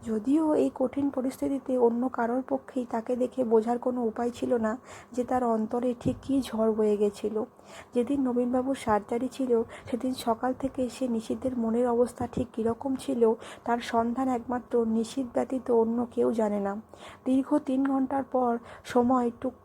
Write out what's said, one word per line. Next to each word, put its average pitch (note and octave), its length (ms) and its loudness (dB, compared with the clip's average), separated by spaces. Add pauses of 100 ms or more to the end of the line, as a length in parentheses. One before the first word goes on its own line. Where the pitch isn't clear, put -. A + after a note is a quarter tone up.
যদিও C4+ 480 2
এই C4+ 200 4
কঠিন C#4 360 0
পরিস্থিতিতে C4 680 -2
অন্য A#3+ 300 4
কারোর A#3+ 400 -2
পক্ষেই C4 420 -4
তাকে A#3+ 260 -2
দেখে B3 280 0
বোঝার A3+ 340 4
কোনো B3 240 -2
উপায় A#3+ 280 -2
ছিল B3+ 260 -2
না A3 220 0 (340)
যে B3 120 -2
তার B3+ 200 0
অন্তরে A#3 560 0
ঠিক B3+ 220 -2
কী C4+ 200 0
ঝড় A3 300 0
বয়ে G#3+ 240 2
গেছিল। G#3+ 480 0 (500)
যেদিন B3+ 280 2
নবীনবাবুর B3 520 0
সার্জারি A#3 580 0
ছিল A#3+ 300 2 (280)
সেদিন B3+ 240 -2
সকাল B3 440 -2
থেকে C4 320 -4
সে B3+ 180 -4
নিশীথের A#3+ 500 -4
মনের A#3 300 2
অবস্থা A#3+ 380 2
ঠিক A#3+ 260 -4
কীরকম A3+ 440 -2
ছিল A#3 380 2 (300)
তার A#3+ 140 0
সন্ধান A#3 500 0
একমাত্র A#3+ 560 0
নিশীথ A3+ 500 0
ব্যতীত B3+ 360 -2
অন্য A#3 440 4
কেউ B3 180 2
জানে G#3+ 280 0
না। G3 200 -4 (440)
দীর্ঘ C4 340 2
তিন C4 280 0
ঘন্টার C4+ 380 0
পর B3 340 0 (260)
সময় B3 460 4 (100)
টুক B3+ 120 -4 (120)